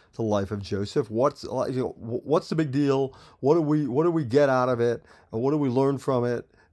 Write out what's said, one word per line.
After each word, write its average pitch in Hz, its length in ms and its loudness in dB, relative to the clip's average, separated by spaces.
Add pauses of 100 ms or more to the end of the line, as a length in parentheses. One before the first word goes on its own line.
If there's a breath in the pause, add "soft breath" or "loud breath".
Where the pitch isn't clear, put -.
(140 soft breath)
the - 80 -6
life 104 300 0
of 104 100 -6
Joseph. 104 480 -4
What's, 127 360 -2
uh, 123 200 -4
you 127 140 -4
know, 110 100 -2
wh-, 113 360 -8
what's 160 220 0
the - 60 -4
big 160 160 -2
deal? 135 440 0 (260 loud breath)
What 143 160 4
do 170 40 2
we, 151 260 0
what 131 180 0
do 175 60 2
we 165 140 0
get 139 240 4
out 127 220 2
of 120 100 0
it? 117 240 0 (300 soft breath)
Uh, - 20 -2
what 127 140 0
do 151 80 2
we 143 100 2
learn 135 300 2
from 127 260 0
it? 120 240 -4 (240 soft breath)